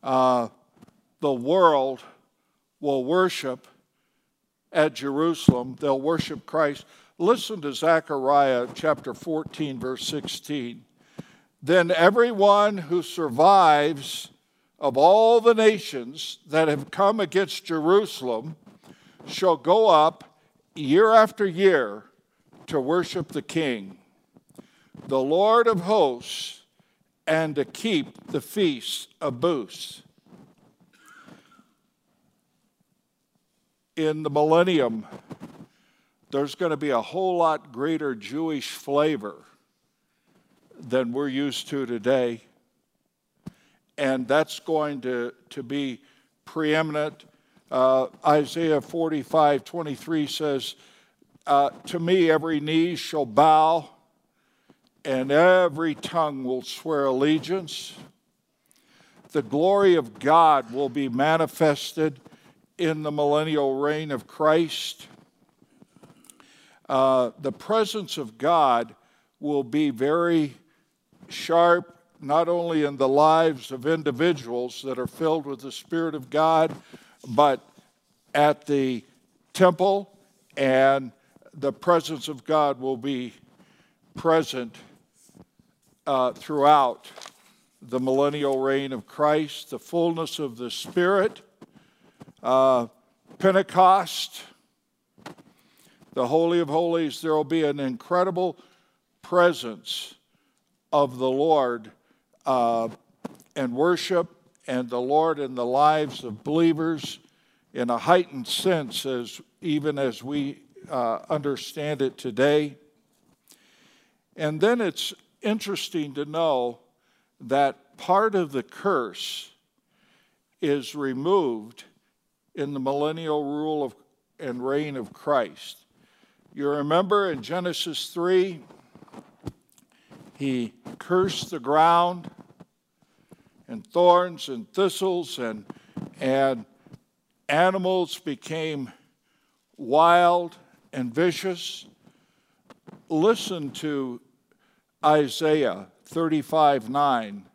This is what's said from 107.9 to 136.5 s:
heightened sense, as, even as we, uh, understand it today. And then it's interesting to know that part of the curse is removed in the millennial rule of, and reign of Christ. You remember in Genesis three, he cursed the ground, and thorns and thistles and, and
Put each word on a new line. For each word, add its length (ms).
heightened 500
sense, 600
as, 340
even 360
as 240
we, 400
uh, 300
understand 720
it 160
today. 600
And 260
then 200
it's 320
interesting 720
to 120
know 540
that 580
part 380
of 160
the 100
curse 920
is 320
removed 920
in 200
the 60
millennial 640
rule 400
of, 120
and 260
reign 300
of 160
Christ. 760
You 160
remember 640
in 100
Genesis 680
three, 520
he 360
cursed 500
the 100
ground, 680
and 200
thorns 640
and 240
thistles 640
and, 260
and 460